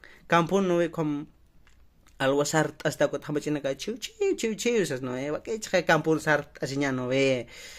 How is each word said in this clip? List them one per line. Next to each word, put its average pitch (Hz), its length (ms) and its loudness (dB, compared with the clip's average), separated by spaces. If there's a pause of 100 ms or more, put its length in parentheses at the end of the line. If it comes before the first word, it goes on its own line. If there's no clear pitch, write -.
(280)
Kampun 175 400 2
no 170 220 2
kom 151 380 -4 (960)
Algo 143 240 4
sartas 147 520 0
ta 147 100 2
kut 139 180 -6
hamachina 147 380 -4
ka 135 100 -4
chiu, 214 240 -8
chiu, - 400 -2
chiu, 220 180 -2
chiu, 233 260 2
esas 143 200 -2
no, 127 140 -4
eh. 139 160 -4
Wa 156 100 -4
que 220 180 -6
chica 185 240 0
campo 160 360 4
sartas 147 580 -2
ña 143 160 0
no 127 140 -4
ve. 131 400 2 (320)